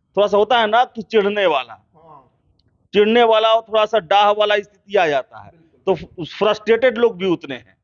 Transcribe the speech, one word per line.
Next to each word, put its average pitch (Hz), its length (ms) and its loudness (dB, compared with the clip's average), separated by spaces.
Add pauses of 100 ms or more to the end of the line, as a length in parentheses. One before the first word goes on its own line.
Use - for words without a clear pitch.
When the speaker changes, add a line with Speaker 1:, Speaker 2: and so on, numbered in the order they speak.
(180)
Speaker 1:
थोड़ा 202 100 2
सा 202 100 0
होता 214 220 2
है 220 80 0
ना 226 160 2
कि 240 180 -10
चिढ़ने 202 440 -2
वाला, 123 500 -4
Speaker 2:
हाँ। 156 440 -20 (540)
Speaker 1:
चिढ़ने 220 300 4
वाला 220 320 2
और 226 60 0
थोड़ा 214 240 -2
सा 214 140 -2
डाह 202 320 2
वाला 208 240 0
स्थिति 202 400 -8
आ 180 120 2
जाता 127 360 -6
है। 101 80 -20
Speaker 2:
बिल्कुल। - 440 -6
Speaker 1:
तो 165 280 -14
फ्रस्ट्रेटेड 220 760 -2
लोग 226 200 0
भी 180 80 -6
उतने 156 300 -4
हैं, 101 280 -20